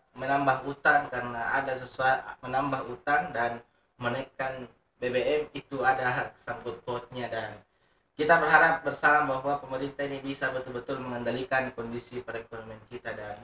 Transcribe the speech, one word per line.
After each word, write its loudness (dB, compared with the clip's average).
menambah 2
utang 2
karena -2
ada -2
sesuatu, -2
menambah -2
utang 0
dan 0
menaikkan -4
B -2
B -2
M 4
itu -4
ada 2
sangkut -8
pautnya, -6
dan -6
kita 6
berharap 6
bersama 4
bahwa -2
pemerintah -6
ini -6
bisa -2
betul-betul -4
mengendalikan -2
kondisi -8
perekonomian -10
kita -10
dan -8